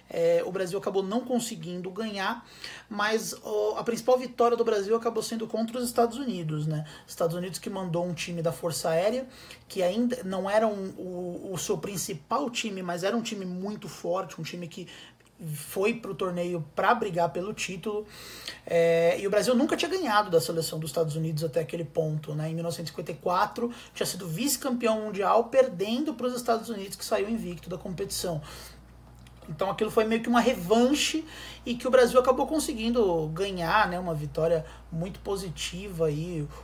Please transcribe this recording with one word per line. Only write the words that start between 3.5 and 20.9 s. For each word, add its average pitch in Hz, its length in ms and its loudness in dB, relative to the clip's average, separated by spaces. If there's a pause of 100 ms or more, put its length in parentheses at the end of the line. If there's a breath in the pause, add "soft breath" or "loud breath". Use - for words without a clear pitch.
a 208 60 -4
principal 240 340 4
vitória 240 400 2
do 226 80 2
Brasil 214 300 2
acabou 233 260 0
sendo 226 240 -4
contra 226 320 -2
os 247 80 -2
Estados 233 320 2
Unidos, 170 480 -4
né? 151 200 -2 (200 loud breath)
Estados 170 300 -2
Unidos 180 240 -6
que 233 100 -8
mandou 180 340 -2
um 175 120 -4
time 170 260 -6
da 165 100 0
Força 170 380 -2
Aérea, 196 380 2 (400 loud breath)
que 185 160 -2
ainda 226 400 2
não 190 260 -2
era 220 180 4
um, 196 300 -4
o, 180 560 -8
o 170 60 -4
seu 190 180 -2
principal 202 720 -4
time, 202 320 -6
mas 175 220 -4
era 214 120 0
um 226 60 0
time 202 240 -6
muito 185 420 -6
forte, 170 540 -4
um - 20 -6
time 175 240 -8
que 170 200 -12 (680 loud breath)
foi 196 400 0
pro 196 200 -8
torneio 175 600 -2
pra 196 180 4
brigar 175 360 2
pelo 185 240 -4
título, 208 520 -6 (600 loud breath)
é, 170 560 6
e 196 40 -2
o 196 40 0
Brasil 208 260 4
nunca 285 220 4
tinha 330 120 -2
ganhado 214 400 2
da 165 120 6
seleção 165 360 -2
dos 160 120 -6
Estados 156 260 0